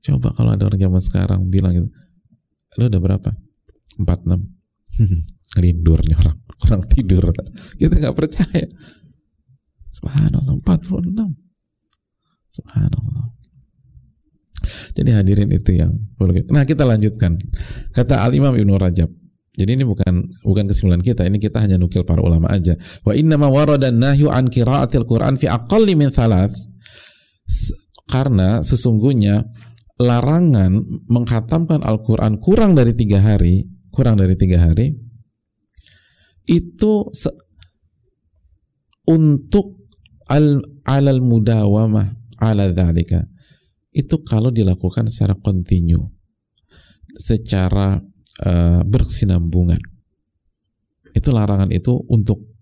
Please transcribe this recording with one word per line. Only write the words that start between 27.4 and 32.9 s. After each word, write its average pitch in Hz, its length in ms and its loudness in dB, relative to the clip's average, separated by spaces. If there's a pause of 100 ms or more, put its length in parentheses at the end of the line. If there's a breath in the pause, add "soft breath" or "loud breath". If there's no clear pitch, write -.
S-, - 240 -2 (320)
karena 113 560 0
sesungguhnya 113 880 0 (480 loud breath)
larangan 120 800 2 (320)
menghatamkan 120 720 0
Al-Qur'an 110 560 -2
kurang 196 400 2
dari 117 160 4